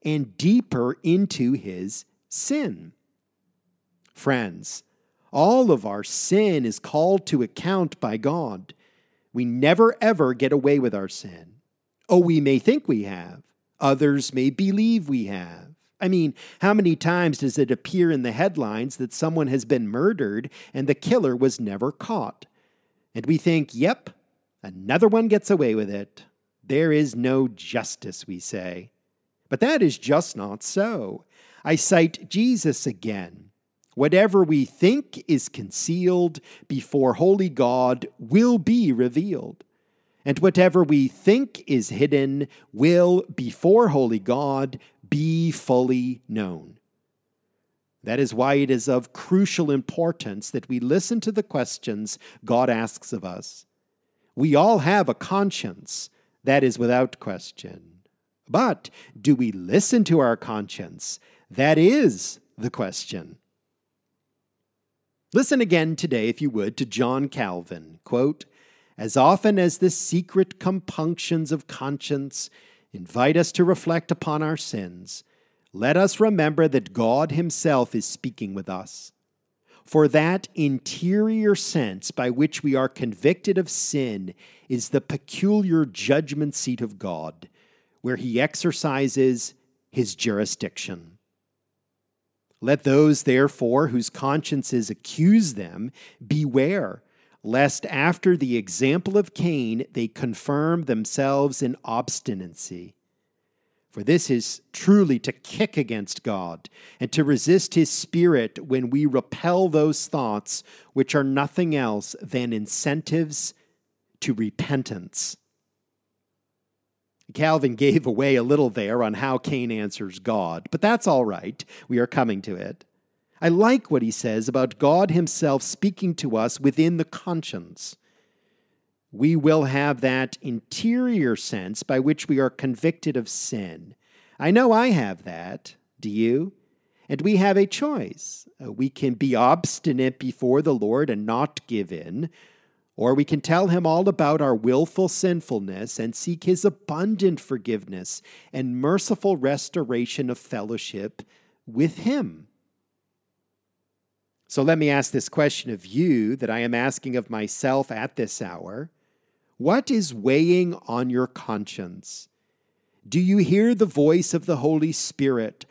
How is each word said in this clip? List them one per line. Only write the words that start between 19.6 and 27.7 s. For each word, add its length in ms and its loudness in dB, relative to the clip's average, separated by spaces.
been 240 0
murdered 600 -2
and 140 -6
the 80 2
killer 420 0
was 240 0
never 300 -4
caught? 560 -8
And 120 -10
we 100 2
think, 380 0
"Yep, 360 -2
another 460 2
one 180 2
gets 240 2
away 240 2
with 160 -2
it." 320 -12
"There 280 2
is 240 2
no 320 2
justice," 800 -8